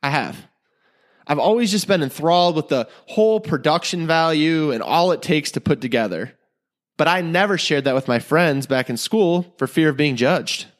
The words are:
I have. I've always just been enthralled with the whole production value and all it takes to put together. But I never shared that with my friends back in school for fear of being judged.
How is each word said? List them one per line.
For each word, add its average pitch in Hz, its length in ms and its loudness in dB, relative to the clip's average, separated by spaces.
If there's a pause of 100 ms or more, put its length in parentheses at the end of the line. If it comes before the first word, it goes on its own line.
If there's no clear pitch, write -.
I 143 80 -2
have. 139 280 -4 (880)
I've 147 140 -2
always 208 320 2
just 208 160 -2
been 185 160 2
enthralled 170 520 0
with 151 140 -4
the 127 180 -2 (200)
whole 220 340 2
production 165 640 -2
value 160 640 2
and 113 100 -2
all 170 300 2
it 160 100 -2
takes 156 300 -2
to - 100 -6
put 139 200 -2
together. 113 520 -4 (600)
But 156 140 2
I 180 120 0
never 180 360 0
shared 147 260 0
that 135 120 0
with 131 120 -2
my 120 120 2
friends 143 480 0
back 131 220 -2
in 123 60 -4
school 175 640 0
for 135 100 -2
fear 160 220 2
of 135 80 -2
being 143 180 0
judged. 131 520 -2 (120)